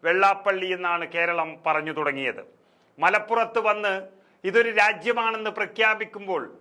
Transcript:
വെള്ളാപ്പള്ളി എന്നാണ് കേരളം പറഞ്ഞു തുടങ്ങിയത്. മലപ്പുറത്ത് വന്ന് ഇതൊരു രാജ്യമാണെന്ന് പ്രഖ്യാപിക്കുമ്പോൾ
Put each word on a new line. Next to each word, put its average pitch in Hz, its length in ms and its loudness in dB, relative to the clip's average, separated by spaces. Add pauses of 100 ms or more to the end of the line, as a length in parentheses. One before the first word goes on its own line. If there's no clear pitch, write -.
വെള്ളാപ്പള്ളി 190 720 2
എന്നാണ് 175 280 -2 (100)
കേരളം 170 360 0 (160)
പറഞ്ഞു 156 320 0
തുടങ്ങിയത്. 139 420 -2 (640)
മലപ്പുറത്ത് 214 680 2
വന്ന് 208 240 0 (560)
ഇതൊരു 226 220 4 (100)
രാജ്യമാണെന്ന് 220 800 0
പ്രഖ്യാപിക്കുമ്പോൾ 208 840 -2 (180)